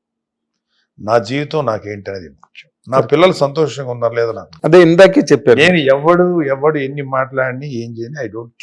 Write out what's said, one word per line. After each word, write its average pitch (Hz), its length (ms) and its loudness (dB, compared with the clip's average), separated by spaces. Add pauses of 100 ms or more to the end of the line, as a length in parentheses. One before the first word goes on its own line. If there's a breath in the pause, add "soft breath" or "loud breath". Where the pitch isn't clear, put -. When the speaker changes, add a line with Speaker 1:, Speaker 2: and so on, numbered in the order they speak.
(1040)
Speaker 1:
నా 117 120 2
జీవితం 139 480 -4
నాకేంటి 101 460 -8
అనేది 90 180 -14
ముఖ్యం. - 400 -20 (180)
నా - 40 -12
Speaker 2:
Correct. 131 200 0
Speaker 1:
పిల్లలు 170 220 2
సంతోషంగా 139 580 -4
ఉన్నారు 117 220 -4
లేదా 117 180 -2
నాకు. 101 180 -12 (140)
Speaker 2:
అదే 165 180 6
ఇందాకే 185 400 6
చెప్పారు. 127 360 2
Speaker 1:
నేను 170 200 4
ఎవడు, 165 640 2
ఎవడు 143 360 0
ఎన్ని 143 240 -6
మాట్లాడిని 131 720 -6
ఏం 117 240 -10
చేయని 120 300 -10
I 104 40 -14
don't 117 200 -14 (120)